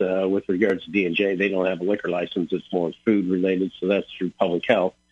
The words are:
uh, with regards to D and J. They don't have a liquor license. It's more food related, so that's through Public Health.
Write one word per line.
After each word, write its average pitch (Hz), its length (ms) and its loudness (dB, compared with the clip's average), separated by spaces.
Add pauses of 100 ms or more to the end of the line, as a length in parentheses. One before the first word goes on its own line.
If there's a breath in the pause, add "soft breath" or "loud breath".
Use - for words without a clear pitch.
uh, 95 280 2
with 98 200 0
regards 98 360 2
to 82 60 -16
D 95 160 2
and 85 80 -2
J. 98 220 0
They 98 120 0
don't 95 180 0
have 92 140 -2
a 87 40 -4
liquor 101 240 -2
license. 87 440 -2
It's 87 200 -4
more 87 180 0 (140)
food 101 260 2
related, 92 480 0
so 92 80 -4
that's 98 220 0 (100)
through 90 120 -2
Public 87 360 0
Health. 92 280 2 (180)